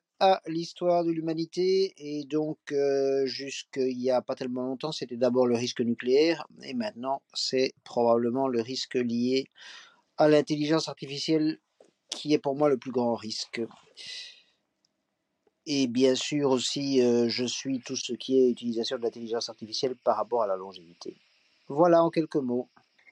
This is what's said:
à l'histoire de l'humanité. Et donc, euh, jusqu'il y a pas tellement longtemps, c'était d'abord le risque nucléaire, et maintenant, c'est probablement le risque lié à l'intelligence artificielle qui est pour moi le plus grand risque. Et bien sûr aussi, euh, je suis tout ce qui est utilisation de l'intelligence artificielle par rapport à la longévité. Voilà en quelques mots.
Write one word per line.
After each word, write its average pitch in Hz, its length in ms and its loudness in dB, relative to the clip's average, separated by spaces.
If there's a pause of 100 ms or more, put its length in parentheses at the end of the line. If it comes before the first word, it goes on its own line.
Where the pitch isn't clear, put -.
(200)
à 190 260 4
l'histoire 170 580 -2
de 165 60 -2
l'humanité. 165 840 -2
Et 147 280 -8
donc, 151 340 -4 (140)
euh, 139 540 2
jusqu'il 131 720 -6
y 123 120 0
a 127 120 2
pas 131 120 -4
tellement 127 280 -6
longtemps, 131 300 -6
c'était 127 240 -8
d'abord 123 300 4
le 120 100 4
risque 120 240 -2
nucléaire, 131 680 2 (160)
et 135 120 -10
maintenant, 120 480 -6 (100)
c'est 131 420 -2 (100)
probablement 120 640 2
le 120 120 0
risque 123 360 -4
lié 123 500 0 (720)
à 151 100 6
l'intelligence 151 600 2
artificielle 151 720 -2 (520)
qui 147 240 -2
est 147 40 4
pour 139 180 -4
moi 147 120 4
le 139 80 2
plus 127 160 -8
grand 120 220 0
risque. 110 480 -8 (2000)
Et 139 220 2
bien 127 300 4
sûr 143 340 0
aussi, 135 500 0
euh, 120 280 4
je 117 160 -2
suis 127 360 -4
tout 131 140 -10
ce 123 180 -8
qui 131 240 -2
est 127 140 6
utilisation 117 480 -4
de 117 40 -12
l'intelligence 117 460 -4
artificielle 117 460 -6
par 117 220 0
rapport 107 260 -2
à 107 60 0
la 95 80 0
longévité. 92 600 -14 (520)
Voilà 170 340 6
en 165 80 2
quelques 160 260 -2
mots. 127 320 -4 (440)